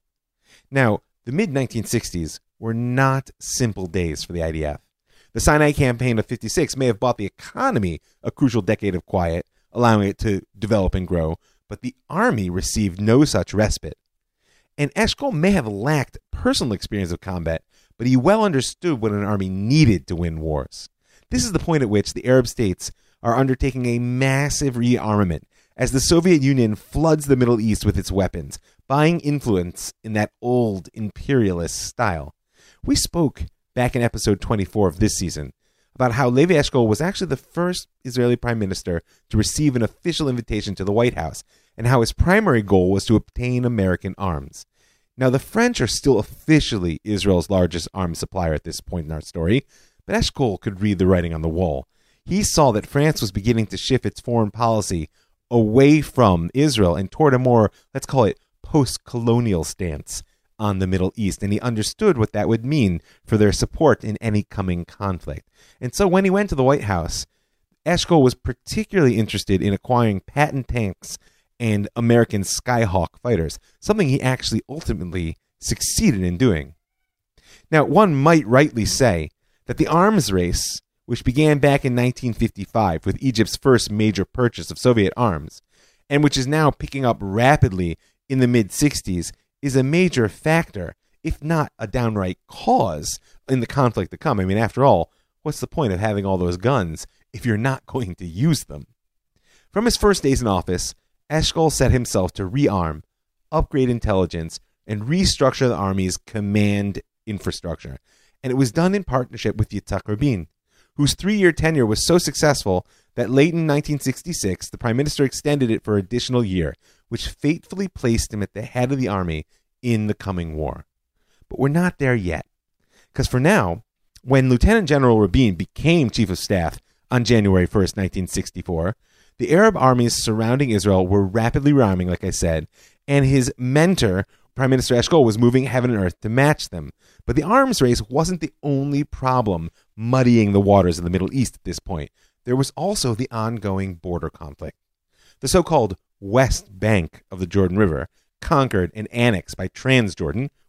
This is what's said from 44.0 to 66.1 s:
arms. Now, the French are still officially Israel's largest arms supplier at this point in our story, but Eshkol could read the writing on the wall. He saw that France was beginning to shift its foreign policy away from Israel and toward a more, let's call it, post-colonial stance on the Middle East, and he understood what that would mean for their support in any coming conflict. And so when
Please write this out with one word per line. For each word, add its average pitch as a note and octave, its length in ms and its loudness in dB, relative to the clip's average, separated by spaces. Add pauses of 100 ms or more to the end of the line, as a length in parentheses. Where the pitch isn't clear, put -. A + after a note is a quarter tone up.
arms. D#2+ 480 -6 (500)
Now, B2+ 140 2
the C3+ 80 0
French A#3 420 -2
are A#2+ 60 0
still B2 320 2
officially G#2+ 840 -2
Israel's G2 460 0
largest F2 420 0
arms F2+ 280 -6
supplier E2+ 340 -4
at D2 120 -6
this D#2+ 160 -12
point E2 260 -8
in D#2 40 -10
our D#2 80 -8
story, F2 460 -2 (400)
but - 100 -4
Eshkol C3 460 -2
could G2 200 -6
read G#2 180 0
the F#2 80 4
writing F2 260 2
on D#2+ 80 -6
the E2 80 -2
wall. D#2+ 380 -4 (360)
He G3 200 -2
saw D3 280 4
that G#2 140 -2
France C#3+ 340 0
was G#2 120 -6
beginning A2 360 0
to F#2+ 100 -12
shift - 280 -2
its - 160 -6
foreign A2+ 300 -2
policy G#2+ 580 -2 (440)
away B2+ 460 6
from F#2 540 2
Israel A#2 420 2
and F#2 160 -6
toward D3 220 4
a B2 60 2
more, A#2+ 340 4 (200)
let's - 120 -10
call C3 180 2
it, - 160 0 (220)
post-colonial A#2 1040 0
stance - 580 -10 (340)
on G#2 220 -2
the F#2+ 80 0
Middle F#2 300 0
East, G2+ 260 -4
and G2+ 80 -2
he G#2 80 0
understood B2 580 0
what G#2+ 140 0
that G#2 160 -2
would A2+ 160 0
mean A#2 380 0 (240)
for - 100 0
their G#2 160 4
support C3 500 0
in A2 200 -6
any G#2 220 -2
coming F2+ 420 -6
conflict. F2+ 640 -8 (320)
And B2 120 -8
so G3 140 2
when F#3 160 4